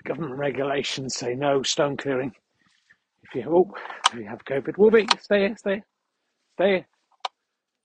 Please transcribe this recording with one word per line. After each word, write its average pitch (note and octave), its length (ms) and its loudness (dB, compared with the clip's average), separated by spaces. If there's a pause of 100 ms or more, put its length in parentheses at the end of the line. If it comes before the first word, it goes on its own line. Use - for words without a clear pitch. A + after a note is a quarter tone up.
government C3+ 320 -8
regulations C#3 800 -4
say B2 220 -4
no C#3 260 2
stone C#3+ 340 0
clearing C3 380 -4 (880)
if - 140 -20
you, A#2 120 -4
oh, F3+ 240 4 (360)
if - 100 -12
you G#2+ 80 -10
have A#2 180 -12
covid. C#3 320 -4
Wolfie, G#3 300 6 (140)
stay G3+ 200 0
here, G3+ 160 0
stay G3 180 -4
here, G#3 100 -6 (720)
stay F#3 120 4
here. F#3 180 2 (1000)